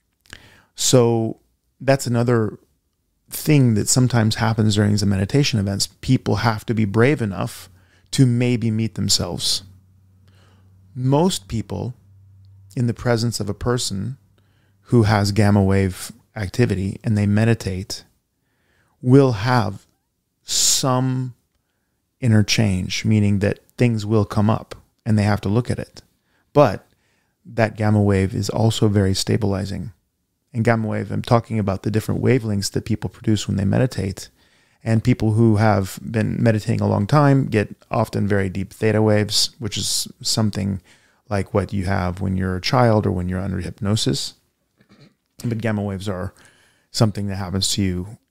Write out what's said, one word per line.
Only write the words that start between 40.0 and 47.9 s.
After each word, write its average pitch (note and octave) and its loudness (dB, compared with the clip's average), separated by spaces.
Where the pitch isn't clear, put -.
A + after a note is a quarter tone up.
something G2+ -2
like G2 -4
what G2 0
you G2 -2
have F#2 -2
when F#2+ -2
you're F#2 -2
a F2+ -6
child A2+ 2
or G2 0
when F2+ -4
you're F#2 -4
under F#2+ -6
hypnosis. G#2 -4
But A2+ -4
gamma A2 -2
waves G2 -6
are F#2 -8
something G#2 0
that G2 -6
happens F#2+ -4
to G#2 -2
you F#2 -4